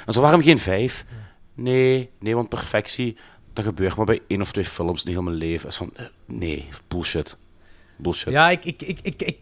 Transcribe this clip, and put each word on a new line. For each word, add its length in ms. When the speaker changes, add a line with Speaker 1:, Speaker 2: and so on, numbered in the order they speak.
Speaker 1:
En 80
zo, 80
waarom 200
geen 180
vijf? 460
Nee, 560
nee, 160
want 140
perfectie, 680
dat 80
gebeurt 300
maar 100
bij 220
één 140
of 100
twee 140
films 400
in 60
heel 100
mijn 140
leven. 340
Is 60
van, 200
eh, 100
nee, 420
bullshit. 500
Bullshit. 340
Speaker 2:
Ja, 160
ik, 160
ik, 160
ik, 200
ik, 200
ik, 200